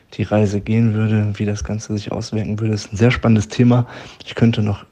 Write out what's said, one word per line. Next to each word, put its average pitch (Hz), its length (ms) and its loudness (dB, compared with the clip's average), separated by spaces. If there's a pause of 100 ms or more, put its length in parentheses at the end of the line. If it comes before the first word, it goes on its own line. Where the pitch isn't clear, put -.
(140)
die - 80 -8
Reise 101 400 0
gehen 113 320 2
würde, 107 440 0
wie 104 80 -2
das 104 180 -4
Ganze 107 300 -8
sich 104 180 -6
auswirken 104 480 -4
würde. 110 160 0
Es 101 100 -8
ist - 80 -12
ein 98 40 -6
sehr 117 120 4
spannendes 113 380 2
Thema. 123 400 4 (360)
Ich - 120 -16
könnte 117 260 2
noch 101 300 -4